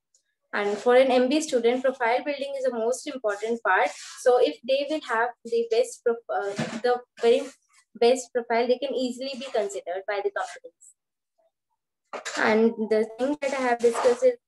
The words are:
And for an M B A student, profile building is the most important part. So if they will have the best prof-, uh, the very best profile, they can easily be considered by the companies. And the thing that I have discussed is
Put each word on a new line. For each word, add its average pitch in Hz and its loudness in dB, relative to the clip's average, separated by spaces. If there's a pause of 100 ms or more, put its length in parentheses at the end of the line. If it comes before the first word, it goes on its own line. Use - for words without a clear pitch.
(540)
And 208 -2
for 240 4
an 262 8
M 254 4
B 302 2
A 311 2
student, 254 0
profile 247 0
building 277 -6
is 262 -4
the 254 -2
most 240 -4
important 226 -4
part. 208 2 (300)
So 247 4
if - 2 (100)
they 277 0
will 311 -2
have 226 0 (140)
the 233 -2
best 240 0
prof-, 233 0 (120)
uh, 202 -4 (300)
the 247 2 (220)
very 240 4 (580)
best 254 2
profile, 233 0
they 247 4
can 269 -6
easily 247 -4
be 254 -12
considered 196 -6
by 202 -4
the 202 -2
companies. - -12 (1400)
And 226 4 (160)
the 220 2 (100)
thing 277 -2
that 277 -2
I 269 -2
have 240 0
discussed 240 2
is 247 4 (100)